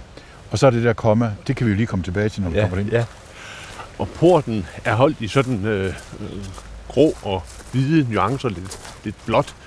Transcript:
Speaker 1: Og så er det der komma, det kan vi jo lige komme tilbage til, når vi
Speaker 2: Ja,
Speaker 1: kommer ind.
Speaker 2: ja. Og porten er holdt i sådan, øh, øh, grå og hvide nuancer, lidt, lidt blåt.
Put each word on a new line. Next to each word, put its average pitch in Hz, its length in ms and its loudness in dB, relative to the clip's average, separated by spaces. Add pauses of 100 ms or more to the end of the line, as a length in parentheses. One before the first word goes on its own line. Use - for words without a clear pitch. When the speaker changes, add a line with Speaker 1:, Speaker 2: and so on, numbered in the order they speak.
(520)
Speaker 1:
Og - 80 -2
så 139 80 6
er 127 40 8
det 117 120 0
der 120 100 4
komma, 113 380 2 (160)
det 131 80 -2
kan 123 120 -2
vi 107 40 2
jo 95 60 2
lige 117 100 2
komme 92 160 -2
tilbage 101 260 0
til, - 120 -6
når 90 80 -2
vi 80 80 -2
Speaker 2:
Ja, 104 100 2
Speaker 1:
kommer 92 160 -2
ind. 104 80 -4
Speaker 2:
ja. 117 120 2 (920)
Og 101 120 -4
porten 135 560 4 (200)
er 113 100 2
holdt 139 260 4
i 107 60 -4
sådan, 123 380 0
øh, 101 200 0 (340)
øh, 104 80 -10 (600)
grå 151 260 4 (100)
og 95 200 -2 (280)
hvide 135 420 4
nuancer, 113 360 2
lidt, 90 300 -8 (240)
lidt 104 120 -6 (100)
blåt. 120 300 0 (100)